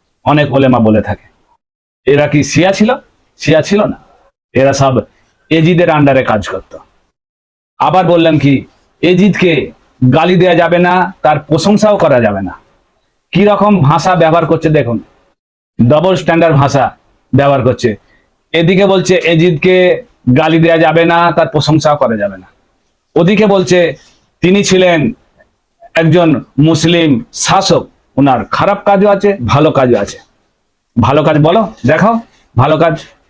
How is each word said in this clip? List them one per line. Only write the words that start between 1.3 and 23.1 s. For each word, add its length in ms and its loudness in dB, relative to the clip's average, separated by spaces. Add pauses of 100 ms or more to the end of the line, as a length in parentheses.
এরা 140 2
কি 180 0
শিয়া 280 0
ছিল? 220 0 (420)
শিয়া 260 0
ছিল 220 -2
না, 120 -6 (560)
এরা 200 0
সব 260 0 (520)
এজিদের 400 2
আন্ডারে 320 2
কাজ 260 -4
করত। 280 -14 (1040)
আবার 280 0
বললেন 320 2
কি, 260 0 (360)
এজিদকে 720 0 (440)
গালি 220 2
দেয়া 180 2
যাবে 240 0
না, 440 0
তার 160 0
প্রশংসাও 580 0
করা 240 0
যাবে 220 -2
না। 180 -12 (720)
কি 140 0
রকম 380 2
ভাষা 320 0
ব্যবহার 320 2
করছে 220 -2
দেখুন, 320 -2 (800)
ডাবল 340 2
স্ট্যান্ডার্ড 400 0
ভাষা 400 0 (380)
ব্যবহার 280 2
করছে। 340 -2 (560)
এদিকে 340 0
বলছে 280 0
এজিদকে 880 0 (360)
গালি 200 0
দেয়া 180 2
যাবে 280 2
না, 280 0
তার 140 0
প্রশংসাও 500 -2
করা 200 -2
যাবে 220 -6
না, 80 -20 (680)